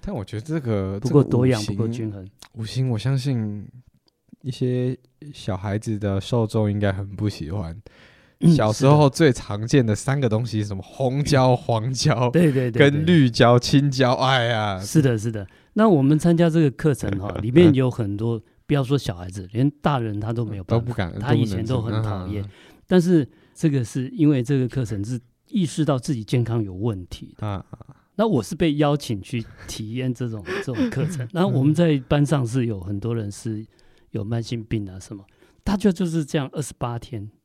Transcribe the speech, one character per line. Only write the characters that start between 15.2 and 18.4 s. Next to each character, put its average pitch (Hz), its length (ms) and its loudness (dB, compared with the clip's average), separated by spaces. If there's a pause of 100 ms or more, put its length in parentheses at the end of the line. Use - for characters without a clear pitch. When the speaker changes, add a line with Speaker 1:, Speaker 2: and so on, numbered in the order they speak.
Speaker 2:
的。 104 160 -8 (280)
那 220 140 4
我 156 140 4
们 147 160 4
参 170 180 4
加 170 140 4
这 165 100 2
个 147 120 4
课 151 200 0
程 110 160 -4 (120)
哈， 98 160 -8
Speaker 1:
<laughs> - 40 -6
Speaker 2:
里 110 120 -4
面 165 200 8
有 131 160 4
很 101 280 -4
多， 113 260 -4 (240)